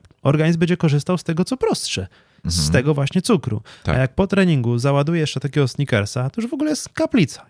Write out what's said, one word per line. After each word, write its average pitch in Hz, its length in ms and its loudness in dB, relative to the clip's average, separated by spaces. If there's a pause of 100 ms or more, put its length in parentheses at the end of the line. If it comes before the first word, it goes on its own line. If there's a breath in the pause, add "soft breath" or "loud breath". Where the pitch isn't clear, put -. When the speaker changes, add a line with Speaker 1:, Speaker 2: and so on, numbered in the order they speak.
(220)
Speaker 1:
organizm 156 380 2
będzie 170 180 2
korzystał 156 400 0
z - 60 -6
tego, 170 220 -2
co 254 120 -6
prostsze. 294 500 -2 (380 soft breath)
Z 87 120 -2
Speaker 2:
Mhm. 78 160 0
Speaker 1:
tego 135 200 4
właśnie 143 280 0
cukru. 123 400 0 (220 loud breath)
Speaker 2:
Tak. 78 120 0
Speaker 1:
A - 40 2
jak - 160 0
po 190 120 2
treningu 147 500 2
załaduje 143 440 0
jeszcze 139 180 -4
takiego 139 280 0
Snickersa, 127 600 -2
to - 120 -6
już 233 100 -4
w - 20 -6
ogóle 302 160 -2
jest - 200 -4
kaplica. - 600 0